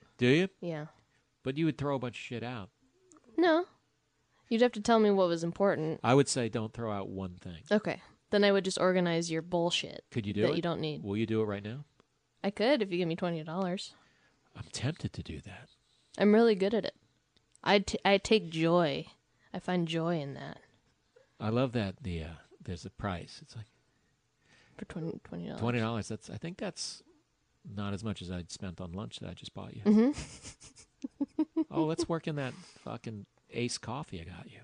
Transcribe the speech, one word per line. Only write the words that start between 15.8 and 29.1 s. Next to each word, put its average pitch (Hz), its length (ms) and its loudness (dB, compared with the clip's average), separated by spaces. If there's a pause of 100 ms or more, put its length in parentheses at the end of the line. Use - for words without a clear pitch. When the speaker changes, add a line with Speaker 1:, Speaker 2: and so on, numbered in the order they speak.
Speaker 2:
I'm 208 160 6
really 226 200 6
good 190 200 0
at 208 100 0
it. - 100 -6 (680)
I, 202 160 6
t-, - 260 -2
I 196 140 8
take 190 320 2
joy. 160 560 4 (460)
I 185 60 -8
find 180 280 0
joy 165 320 0
in 139 160 -6
that. 139 220 -12 (840)
Speaker 1:
I 107 100 -2
love 123 220 2
that 101 320 -2
the, 85 200 -4
uh, 80 40 -8 (340)
there's 90 240 -8
a 95 40 -12
price. - 520 -6
It's - 140 -20
like 110 100 -12 (1120)
Speaker 2:
For - 80 -10
twenty, 165 380 -8
twenty 175 220 -10
dollars. - 160 -8
Speaker 1:
twenty 120 180 0
dollars. 110 300 -2
That's, - 200 -10
I 107 80 -10
think 165 200 -10
that's - 440 -8 (720)
not 101 180 -4
as 95 100 -6
much 107 180 -4
as 90 80 -8
I'd 87 220 -6
spent 90 300 -10
on 87 100 -8
lunch 95 280 -10